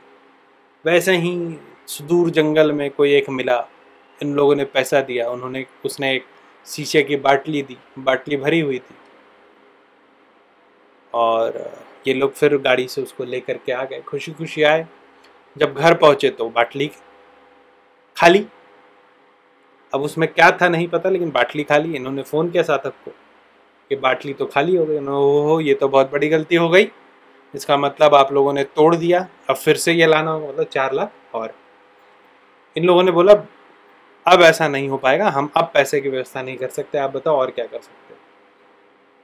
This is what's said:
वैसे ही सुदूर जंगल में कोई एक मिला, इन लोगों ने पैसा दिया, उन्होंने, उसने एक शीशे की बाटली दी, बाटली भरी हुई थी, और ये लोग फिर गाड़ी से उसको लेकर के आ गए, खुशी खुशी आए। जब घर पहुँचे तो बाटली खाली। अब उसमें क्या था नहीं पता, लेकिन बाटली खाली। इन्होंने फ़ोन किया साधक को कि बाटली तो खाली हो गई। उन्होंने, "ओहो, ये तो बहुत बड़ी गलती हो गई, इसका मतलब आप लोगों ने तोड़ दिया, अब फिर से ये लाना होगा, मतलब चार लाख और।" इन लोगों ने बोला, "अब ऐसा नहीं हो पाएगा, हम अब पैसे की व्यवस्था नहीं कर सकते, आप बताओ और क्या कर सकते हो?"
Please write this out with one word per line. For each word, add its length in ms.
वैसे 320
ही 420
सुदूर 440
जंगल 420
में 180
कोई 240
एक 160
मिला, 380
इन 120
लोगों 200
ने 100
पैसा 360
दिया, 300
उन्होंने, 360
उसने 300
एक 100
शीशे 360
की 140
बाटली 460
दी, 140
बाटली 380
भरी 240
हुई 180
थी, 160
और 580
ये 80
लोग 180
फिर 240
गाड़ी 320
से 140
उसको 220
लेकर 340
के 140
आ 120
गए, 160
खुशी 320
खुशी 300
आए। 240
जब 160
घर 200
पहुँचे 360
तो 180
बाटली 420
खाली। 300
अब 80
उसमें 300
क्या 180
था 180
नहीं 200
पता, 200
लेकिन 220
बाटली 340
खाली। 320
इन्होंने 260
फ़ोन 280
किया 120
साधक 320
को 60
कि 80
बाटली 380
तो 120
खाली 300
हो 100
गई। 100
उन्होंने, 300
"ओहो, 340
ये 140
तो 140
बहुत 220
बड़ी 180
गलती 280
हो 120
गई, 220
इसका 220
मतलब 380
आप 180
लोगों 200
ने 120
तोड़ 320
दिया, 320
अब 60
फिर 200
से 160
ये 140
लाना 240
होगा, 180
मतलब 160
चार 280
लाख 200
और।" 200
इन 80
लोगों 180
ने 80
बोला, 220
"अब 160
ऐसा 260
नहीं 200
हो 80
पाएगा, 320
हम 280
अब 180
पैसे 260
की 80
व्यवस्था 340
नहीं 140
कर 120
सकते, 300
आप 120
बताओ 260
और 140
क्या 160
कर 140
सकते 340
हो?" 60